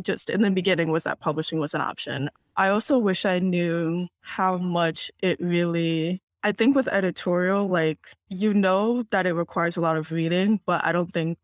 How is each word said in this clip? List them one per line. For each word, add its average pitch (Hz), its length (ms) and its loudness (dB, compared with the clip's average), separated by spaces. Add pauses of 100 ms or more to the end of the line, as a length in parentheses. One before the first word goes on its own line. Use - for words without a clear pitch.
just - 300 -4
in 196 120 0
the 208 100 4
beginning, 175 400 0
was 160 100 0
that - 160 -4
publishing 160 400 -4
was 151 160 -4
an 156 60 -2
option. 135 500 -6 (260)
I 190 120 2
also 220 300 2
wish 196 260 0
I 185 160 2
knew 175 640 0 (140)
how 185 380 -2
much 170 520 0 (120)
it 180 180 0
really, 170 800 0 (240)
I 208 80 2
think 233 240 2
with 269 120 2
editorial, 190 800 0
like, 160 320 0 (320)
you 202 220 0
know 208 580 2
that 185 160 0
it 180 80 2
requires 170 420 -2
a 175 40 -2
lot 165 160 2
of 156 140 -4
reading, 175 560 2
but 175 180 0
I 165 60 2
don't 175 220 -2
think 165 320 -4